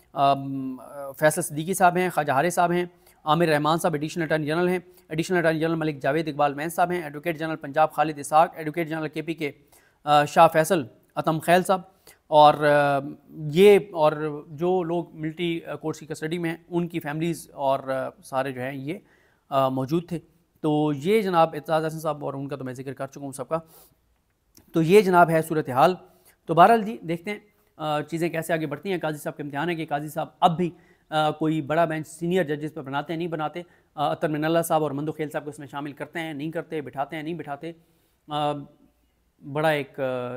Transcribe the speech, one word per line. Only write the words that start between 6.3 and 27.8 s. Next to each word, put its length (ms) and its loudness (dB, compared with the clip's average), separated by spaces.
मैन 140 -6
साहब 220 0
हैं, 160 -6
एडवोकेट 300 -6
जनरल 180 -4
पंजाब 400 0
खालिद 240 -2
इसहाक, 380 2
एडवोकेट 300 -4
जनरल 200 -6
के 140 -8
पी 120 -8
के, 200 -6
अ, 200 6
शाह 220 6
फैसल, 400 2
अतम 220 0
खैल 240 4
साहब 280 -2
और, 320 8
अ, 380 4
ये 640 6
और 540 0
जो 340 0
लोग 300 -4
मिलिट्री, 460 -4
अ, 160 -10
कोर्ट्स 240 -8
की 60 -16
कस्टडी 320 -6
में 120 -4
हैं 220 -10
उनकी 280 -2
फैमिलीज़ 520 -6
और, 380 -2
अ, 200 -4
सारे 300 -4
जो 100 -10
हैं 120 -8
ये, 280 -10
अ, 180 2
मौजूद 420 -2
थे। 60 -6
तो 300 0
ये 280 2
जनाब 340 2
एतजाज़ 300 -2
हसन 140 -6
साहब 240 -6
और 120 -6
उनका 200 -8
तो 100 -12
मैं 80 -8
जिक्र 200 -12
कर 140 -10
चुका 180 -16
हूँ 80 -12
सबका। 280 -6
तो 80 2
ये 200 8
जनाब 280 6
है 120 4
सूरत 280 -2
हाल। 280 4
तो 80 0
बहरहाल 280 8
जी 200 -8
देखते 280 -8
हैं, 140 -10
अ, 220 -4